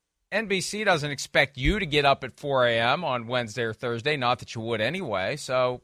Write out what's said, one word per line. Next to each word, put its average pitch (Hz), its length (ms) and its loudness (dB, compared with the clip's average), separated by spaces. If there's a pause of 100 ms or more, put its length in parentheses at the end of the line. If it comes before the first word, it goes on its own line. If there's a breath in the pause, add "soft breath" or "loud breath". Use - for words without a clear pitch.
(320)
N 214 140 -2
B 190 140 0
C 208 220 -6
doesn't 156 300 2
expect - 440 0
you 147 220 2
to 208 80 -4
get 143 180 2
up 139 200 4
at 120 120 -12
four 135 300 2
A 117 140 4
M 139 240 2
on 123 240 -4
Wednesday 120 340 -2
or 113 100 -2
Thursday, 120 440 -2
not 123 240 0
that - 160 -12
you 117 40 -8
would 110 200 -2
anyway. 117 560 -2
So 127 480 -2